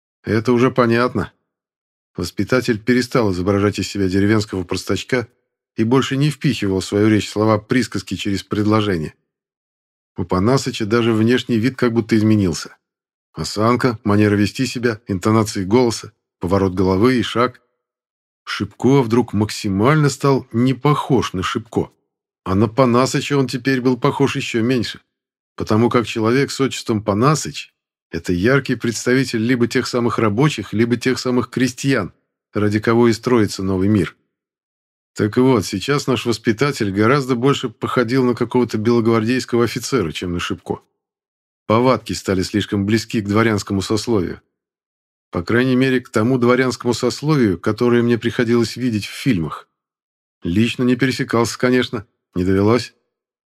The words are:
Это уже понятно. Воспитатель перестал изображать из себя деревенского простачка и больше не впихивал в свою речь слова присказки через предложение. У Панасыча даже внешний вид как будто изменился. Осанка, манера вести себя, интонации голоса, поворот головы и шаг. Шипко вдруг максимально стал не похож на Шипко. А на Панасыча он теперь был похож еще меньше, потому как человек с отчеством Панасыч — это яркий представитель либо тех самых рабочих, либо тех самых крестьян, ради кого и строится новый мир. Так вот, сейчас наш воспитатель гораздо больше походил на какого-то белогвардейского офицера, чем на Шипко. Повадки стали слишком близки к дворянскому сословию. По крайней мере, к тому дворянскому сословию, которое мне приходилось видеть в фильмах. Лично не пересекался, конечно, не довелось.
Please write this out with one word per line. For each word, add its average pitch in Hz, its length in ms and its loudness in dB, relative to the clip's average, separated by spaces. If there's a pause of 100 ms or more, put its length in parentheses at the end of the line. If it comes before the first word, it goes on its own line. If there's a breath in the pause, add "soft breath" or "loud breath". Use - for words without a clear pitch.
(240)
Это 110 280 0
уже 123 200 4
понятно. 120 600 0 (840)
Воспитатель 110 640 -2
перестал 120 520 0
изображать 98 480 0
из 95 80 -4
себя 98 200 -2
деревенского 98 560 0
простачка 101 640 -4 (480)
и 113 80 0
больше 127 340 0
не 147 120 2
впихивал 104 520 -2
в - 40 -6
свою 104 220 2
речь 107 220 2
слова 107 280 2
присказки 104 580 -4
через 98 280 -4
предложение. 104 720 -2 (1000)
У 95 80 -6
Панасыча 117 600 0
даже 113 280 2
внешний 117 440 2
вид 127 200 -2
как 120 160 0
будто 113 240 2
изменился. 104 580 2 (580)
Осанка, 110 680 0
манера 104 320 4
вести 104 300 0
себя, 117 420 -4
интонации 107 560 0
голоса, 113 480 0 (280)
поворот 95 340 0
головы 98 460 2
и 101 40 0
шаг. 123 380 -2 (840)
Шипко 131 580 0
вдруг 117 320 0
максимально 107 760 0
стал 131 420 -2
не 127 220 0
похож 143 600 0
на 90 100 -4
Шипко. - 480 -4 (520)
А 95 120 -2
на 110 120 4
Панасыча 127 720 2
он 135 100 0
теперь 131 340 -4
был 127 160 0
похож 135 380 0
еще 120 260 -4
меньше, 120 400 -2 (540)
потому 110 340 2
как 120 180 0
человек 120 440 0
с - 80 -8
отчеством 117 440 -2
Панасыч — 107 720 -2 (380)
это 85 220 -4
яркий 127 420 2
представитель 123 680 -2
либо 120 260 0
тех 120 200 -2
самых 120 300 -2
рабочих, 110 560 0
либо 117 240 2
тех 123 220 -2
самых 123 300 -2
крестьян, 127 600 -2 (420)
ради 104 260 0
кого 117 280 4
и 113 60 4
строится 110 480 0
новый 95 260 0
мир. 101 280 0 (960)
Так 107 240 -2
вот, 127 280 4
сейчас 139 420 -4
наш 123 180 -2
воспитатель 117 680 -2
гораздо 123 440 2
больше 131 340 0
походил 123 540 -2
на 123 100 2
какого-то 117 440 0
белогвардейского 117 880 0
офицера, 117 460 -4
чем 90 220 -6
на 87 60 -4
Шипко. - 420 -8 (840)
Повадки 117 460 2
стали 92 280 -2
слишком 101 460 -2
близки 110 340 0
к 98 60 -6
дворянскому 101 560 0
сословию. 107 580 -2 (880)
По 90 140 -6
крайней 123 320 0
мере, 127 240 2
к 123 100 -18
тому 120 300 0
дворянскому 120 560 0
сословию, 123 640 0
которое 120 420 2
мне 120 160 2
приходилось 117 580 0
видеть 117 300 -4
в - 60 -14
фильмах. 85 580 -4 (720)
Лично 107 400 0
не 123 140 2
пересекался, 120 640 -2
конечно, 123 480 0 (260)
не 90 100 -2
довелось. 101 520 2 (600)